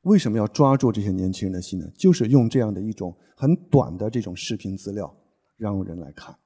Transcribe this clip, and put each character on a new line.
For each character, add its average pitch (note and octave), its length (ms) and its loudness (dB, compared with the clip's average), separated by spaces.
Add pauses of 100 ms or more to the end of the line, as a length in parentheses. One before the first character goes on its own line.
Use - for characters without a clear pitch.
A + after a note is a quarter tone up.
为 F#3+ 180 4
什 A#2+ 140 0
么 A2 40 0
要 G#2+ 120 2
抓 C3+ 280 4
住 C3 140 2
这 G#2+ 100 -4
些 G2+ 120 -2
年 F#2 200 -2
轻 F#2+ 140 -6
人 F#2 60 -4
的 F2+ 100 -8
心 F#2 160 -10
呢？ D#2 80 -10 (100)
就 F#3 160 4
是 A#2+ 140 2
用 A#2+ 240 4
这 C3+ 80 0
样 G#2+ 160 0
的 F#2 60 -8
一 A2 120 -6
种 F2+ 240 -10 (200)
很 D3 180 2 (160)
短 F2+ 260 4
的 G#2 140 -4
这 A#2+ 100 -2
种 F#2+ 140 -8
视 G#2+ 220 -8
频 F#2+ 200 -8
资 G2 140 -10
料 G2 260 -8 (400)
让 G2+ 280 -4
人 F2 160 -12
来 D2 120 -16
看 - 340 -20